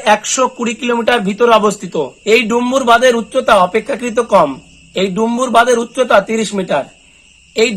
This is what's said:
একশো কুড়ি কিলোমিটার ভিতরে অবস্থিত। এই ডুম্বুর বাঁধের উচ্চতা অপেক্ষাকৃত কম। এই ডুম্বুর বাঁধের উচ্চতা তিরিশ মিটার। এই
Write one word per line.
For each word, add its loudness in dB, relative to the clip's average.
একশো 0
কুড়ি -6
কিলোমিটার -2
ভিতরে 0
অবস্থিত। -2
এই 2
ডুম্বুর -2
বাঁধের 4
উচ্চতা -2
অপেক্ষাকৃত -4
কম। 2
এই -2
ডুম্বুর -2
বাঁধের 4
উচ্চতা -2
তিরিশ -4
মিটার। -4
এই 2